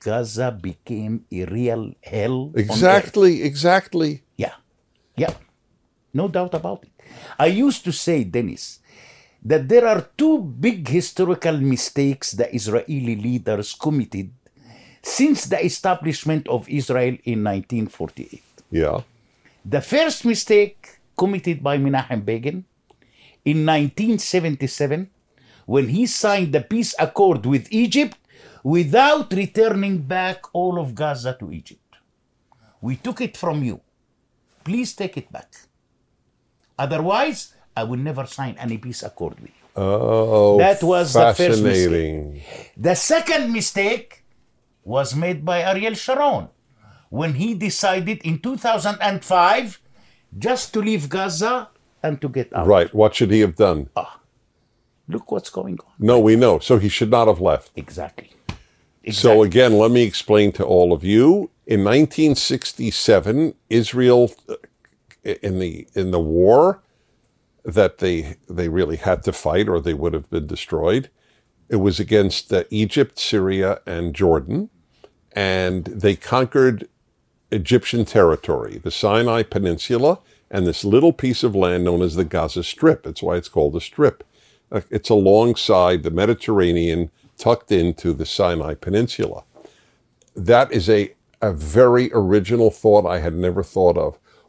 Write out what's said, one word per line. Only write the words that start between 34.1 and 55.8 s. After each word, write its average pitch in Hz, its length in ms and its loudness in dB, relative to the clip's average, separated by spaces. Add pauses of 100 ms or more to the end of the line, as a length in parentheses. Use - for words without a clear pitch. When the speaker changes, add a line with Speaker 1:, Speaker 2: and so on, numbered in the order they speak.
Speaker 1:
Please 220 280 -6
take 190 240 -12
it - 160 -14
back. - 180 -20 (1300)
Otherwise, 175 760 -4 (220)
I 113 80 -4
will 123 140 -6
never 135 280 -8
sign 131 320 -10
any 117 200 -8
peace 120 240 -12
accord - 380 -10
with - 100 -20
you." - 160 -20 (100)
Speaker 2:
Oh, 107 840 4
Speaker 1:
That 190 240 4
was 175 320 0
the 117 200 6
first 117 280 2
mistake. - 20 2
Speaker 2:
fascinating. 80 800 0 (340)
Speaker 1:
The 160 180 0
second 311 580 0
mistake 208 720 -6 (600)
was 127 300 -4
made 160 300 -6
by 175 180 -2
Ariel 190 320 -2
Sharon 262 540 -2 (600)
when 147 240 -4
he 208 200 -4
decided 196 680 -2
in 160 180 -4
two 254 160 -6
thousand 190 440 -2
and 196 240 -4
five 190 560 2 (580)
just 165 360 -4
to 220 60 -2
leave 208 280 -2
Gaza 190 600 -4 (340)
and 151 180 -6
to 147 80 -6
get 127 260 -6
out. 85 120 -2
Speaker 2:
Right. 90 280 4
What 107 200 4
should 107 160 0
he 107 100 6
have 95 160 2
done? 82 400 2
Speaker 1:
Ah, - 240 -8 (880)
look - 220 -10
what's - 200 -6
going 92 300 -10